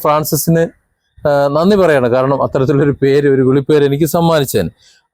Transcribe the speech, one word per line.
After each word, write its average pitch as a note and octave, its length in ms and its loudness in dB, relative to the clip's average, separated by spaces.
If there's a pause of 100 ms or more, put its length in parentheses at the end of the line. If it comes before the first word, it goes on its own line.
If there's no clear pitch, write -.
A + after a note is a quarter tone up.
ഫ്രാൻസിസിന്, D#3 580 0 (640)
ആ, D3 40 0 (260)
നന്ദി F#3 240 2
പറയാണ്, D3 340 2
കാരണം C3 300 0
അത്തരത്തിലൊരു C#3 580 0
പേര്, C#3 320 2
ഒരു C3+ 140 2
വിളിപ്പേര് C#3+ 400 2
എനിക്ക് C#3+ 260 -2
സമ്മാനിച്ചതിന്. D3+ 560 -2 (420)